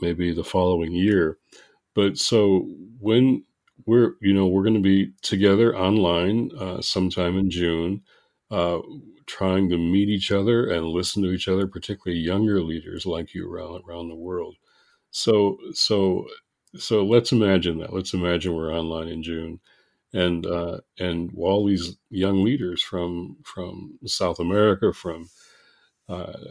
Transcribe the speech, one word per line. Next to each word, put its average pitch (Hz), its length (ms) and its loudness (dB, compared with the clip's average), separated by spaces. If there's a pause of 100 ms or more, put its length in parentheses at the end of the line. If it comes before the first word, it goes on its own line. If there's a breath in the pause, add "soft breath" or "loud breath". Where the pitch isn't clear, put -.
maybe 87 320 -2
the 82 120 -4
following 90 480 0
year. 90 460 2 (560 soft breath)
But 101 240 2
so 101 500 4 (300)
when 120 460 4 (400)
we're, 113 360 4
you 98 140 4
know, 95 120 4
we're 95 180 2
gonna 110 160 4
be 98 320 4 (100)
together 101 540 4
online, 95 840 2
uh, 95 240 -8
sometime 92 560 -2
in 95 120 0
June, 85 520 -2 (480)
uh, 87 280 0 (480)
trying 95 420 0
to 87 80 0
meet 90 320 2
each 101 220 -2
other 113 360 2
and 82 200 -2
listen 90 360 -2
to 90 100 0
each 92 160 -4
other, 95 180 0
particularly 92 540 -8
younger 98 420 0
leaders 82 420 -8
like 85 300 -6
you 87 160 -10
around, 87 360 -12
around 85 220 -12
the 82 60 -12
world. 85 420 -10 (540)
So, 104 480 2 (140)
so, 98 540 0 (500)
so 104 280 0
let's 117 280 4
imagine 95 460 4
that. 80 140 -10
Let's 95 220 -6
imagine 87 400 0
we're 80 180 -4
online 82 360 -4
in 82 140 -8
June, 82 380 -8 (520)
and, 87 340 0
uh, 85 320 -4 (200)
and 85 380 -4
all 98 300 2
these 92 300 -2 (140)
young 95 340 2
leaders 107 380 -2
from, 87 600 -6
from 92 640 -14
South 87 320 -2
America, 98 540 2
from, 82 360 -10 (800 soft breath)
uh, 90 240 -10 (180)